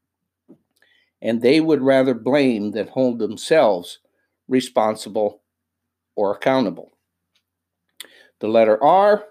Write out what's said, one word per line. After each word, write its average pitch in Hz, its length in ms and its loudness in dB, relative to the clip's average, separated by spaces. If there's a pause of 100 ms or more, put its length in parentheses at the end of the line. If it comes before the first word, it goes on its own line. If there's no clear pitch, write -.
(1200)
and 113 220 -4
they 147 180 4
would 151 220 0
rather 131 320 2
blame 117 560 -2
than 101 160 -6
hold 123 320 -4
themselves 107 800 -2 (480)
responsible 110 960 -4 (720)
or 101 180 -2
accountable. 127 640 -4 (1400)
The 107 80 -6
letter 110 360 2
R 202 480 2